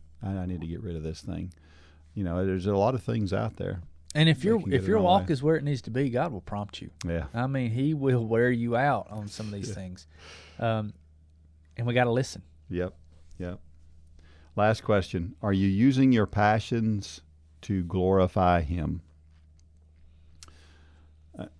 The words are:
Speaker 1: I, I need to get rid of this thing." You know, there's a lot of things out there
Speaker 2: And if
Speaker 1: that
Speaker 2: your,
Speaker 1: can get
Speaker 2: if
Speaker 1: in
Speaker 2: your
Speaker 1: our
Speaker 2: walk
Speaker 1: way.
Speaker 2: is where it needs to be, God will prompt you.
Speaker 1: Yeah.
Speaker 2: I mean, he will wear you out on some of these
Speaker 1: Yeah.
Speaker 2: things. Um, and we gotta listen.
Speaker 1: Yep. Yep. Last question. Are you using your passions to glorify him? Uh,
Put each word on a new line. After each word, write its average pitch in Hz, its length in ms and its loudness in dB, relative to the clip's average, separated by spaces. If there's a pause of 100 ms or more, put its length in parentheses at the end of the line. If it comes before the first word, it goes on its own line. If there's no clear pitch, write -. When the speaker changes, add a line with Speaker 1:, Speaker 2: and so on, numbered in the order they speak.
(220)
Speaker 1:
I, 95 80 -6
I 92 160 -4
need 90 160 -6
to 80 40 -8
get 82 160 -8
rid 87 140 -8
of 78 60 -8
this 80 180 -8
thing." 87 320 -10 (600)
You 101 100 -4
know, 90 220 -2
there's 95 200 -2
a 101 80 2
lot 107 200 2
of 117 80 -6
things 107 320 -2
out 110 220 -4
there 92 260 -8 (320)
Speaker 2:
And 156 140 4
if 156 100 4
Speaker 1:
that 151 60 -6
Speaker 2:
your, 214 160 2
Speaker 1:
can 190 100 -6
get 139 60 4
Speaker 2:
if 117 80 2
Speaker 1:
in - 40 0
Speaker 2:
your 214 100 4
Speaker 1:
our 190 60 4
Speaker 2:
walk 190 240 4
Speaker 1:
way. 170 60 0
Speaker 2:
is 127 80 -2
where 156 140 4
it 143 80 -4
needs 143 180 -2
to - 80 -4
be, 131 180 0
God 131 240 -2
will 92 80 -8
prompt 104 400 -8
you. - 100 -14 (160)
Speaker 1:
Yeah. 82 280 -2
Speaker 2:
I 120 120 -2
mean, 131 260 -2
he 139 220 0
will 131 320 2
wear 117 240 4
you 120 260 0
out 127 340 0
on 104 180 -10
some 107 200 -12
of 104 40 -8
these 101 160 -8
Speaker 1:
Yeah. 104 60 -8
Speaker 2:
things. 92 320 -12 (520)
Um, 110 360 -2 (840)
and 117 100 -4
we 120 60 0
gotta 123 180 4
listen. 127 320 -2 (280)
Speaker 1:
Yep. 87 240 -4 (440)
Yep. 90 220 -10 (960)
Last 107 260 4
question. 95 600 0
Are 101 100 0
you 98 160 4
using 131 420 4
your 110 160 4
passions 107 960 0 (420)
to 95 220 -2
glorify 90 760 2
him? 80 400 -4 (2250)
Uh, - 80 -12 (140)